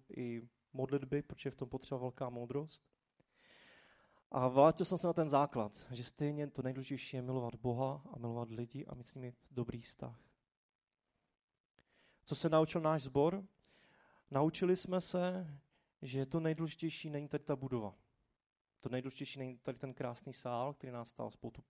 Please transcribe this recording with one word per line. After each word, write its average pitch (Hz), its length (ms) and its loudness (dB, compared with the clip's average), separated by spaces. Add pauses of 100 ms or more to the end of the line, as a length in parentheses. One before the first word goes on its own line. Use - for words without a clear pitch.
(160)
i 120 320 -4 (240)
modlitby, 135 500 2
protože - 240 -10
je 135 40 -2
v - 60 -8
tom 127 120 -6
potřeba 131 300 -4
velká 123 320 -4
moudrost. 123 520 -4 (1500)
A 127 180 2
vrátil 147 380 8
jsem 180 120 0
se - 80 0
na 170 60 4
ten 160 160 2
základ, 135 600 2
že 120 140 -6
stejně 147 420 -2
to 139 160 -4
nejdůležitější 131 540 -4
je 127 60 -2
milovat 123 320 -2
Boha 127 480 0 (100)
a 147 60 -8
milovat 117 320 -4
lidi 117 360 -6
a 131 80 -10
mít 123 120 -12
s - 80 -14
nimi 127 200 -8 (160)
dobrý 120 300 -2
vztah. 117 400 -12 (2000)
Co - 100 -6
se 165 140 2
naučil 160 320 6
náš 156 220 4
sbor? 151 420 4 (880)
Naučili 160 460 4
jsme 185 240 0
se, 180 540 -2 (480)
že 135 240 -2
to 160 140 0
nejdůležitější 160 720 0
není 147 180 -4
tady 143 160 -2
ta 143 120 0
budova. 123 380 -2 (840)
To 131 80 -8
nejdůležitější 131 500 -4
není 127 200 -8
tady 123 200 -6
ten 131 160 -8
krásný 123 380 -6
sál, 123 420 -2
který 127 180 -12
nás 117 160 -8
stál 113 220 -6
spoustu, - 400 -10